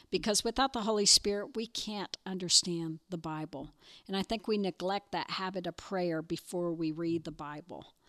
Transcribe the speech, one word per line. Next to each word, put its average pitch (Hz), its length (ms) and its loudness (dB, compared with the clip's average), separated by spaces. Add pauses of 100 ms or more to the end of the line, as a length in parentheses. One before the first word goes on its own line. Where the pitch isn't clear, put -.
(100)
Because 202 340 2
without 254 300 2
the 233 80 -2
Holy 208 240 2
Spirit, 202 500 4
we 226 100 -2
can't - 500 -6 (100)
understand 170 720 2 (120)
the 175 80 -4
Bible. 156 540 -6 (340)
And 196 100 -2
I 196 60 2
think 226 240 -4
we 214 120 2
neglect 190 540 0
that 170 180 -2
habit 190 360 -4
of 170 100 -6
prayer 175 460 0
before 170 500 -2
we 160 200 0
read 165 320 0
the 160 80 -6
Bible. 147 640 -12 (140)